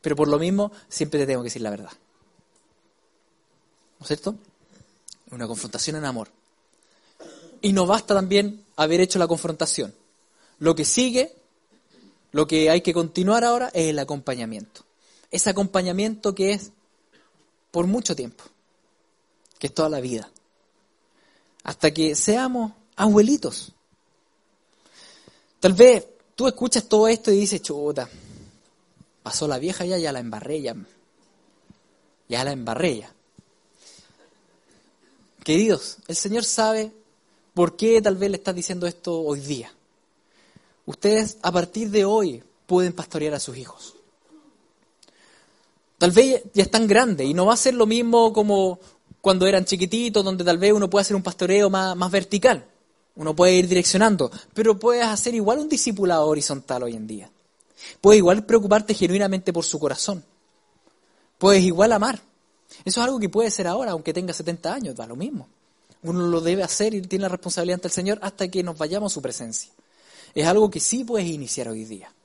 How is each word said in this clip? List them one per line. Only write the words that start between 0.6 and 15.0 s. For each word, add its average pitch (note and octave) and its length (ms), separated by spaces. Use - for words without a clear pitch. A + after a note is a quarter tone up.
siempre D3+ 320
te C3+ 80
tengo C3 140
que A#2+ 60
decir A#2 140
la G#2+ 100
verdad. G2+ 200
¿No - 40
es - 40
cierto? F#3+ 260
Una A#2+ 140
confrontación B2 520
en D3+ 80
amor. A#2+ 240
Y G3+ 140
no F#3+ 120
basta G#3 300
también G3+ 480
haber D#3+ 240
hecho F#3 180
la E3+ 80
confrontación. D#3+ 680
Lo D#3+ 160
que D#3 120
sigue, B3+ 500
lo D3 160
que D#3 220
hay F3 120
que F3 120
continuar F#3 500
ahora, A#3+ 300
es D#3+ 140
el D3+ 120
acompañamiento. B2 840